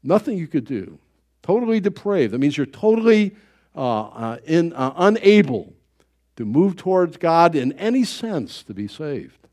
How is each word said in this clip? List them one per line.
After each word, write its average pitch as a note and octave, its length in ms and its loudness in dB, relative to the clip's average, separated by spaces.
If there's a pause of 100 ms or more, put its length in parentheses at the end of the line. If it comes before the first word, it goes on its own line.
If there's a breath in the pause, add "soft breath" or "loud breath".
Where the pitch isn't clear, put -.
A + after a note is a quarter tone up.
Nothing G#3 340 -2
you D#3+ 120 -8
could C3 160 -4
do. G#2+ 340 -12 (440)
Totally A3+ 360 0
depraved. F#3 560 -2
That B2 40 -4
means C#3+ 180 0
you're C#3+ 100 -2
totally, A3 720 2 (400 soft breath)
uh, A#2+ 240 -2
uh, A2+ 460 -10
in, E3 260 0
uh, C3 240 -4
unable G3 760 4 (640)
to A#2+ 100 -10
move D#3+ 300 0
towards F#3 440 -2
God E3 360 2
in C3+ 200 -2
any A#3+ 280 -2
sense F#3+ 640 -8
to G#2 100 -18
be G2+ 140 -10
saved. - 640 -14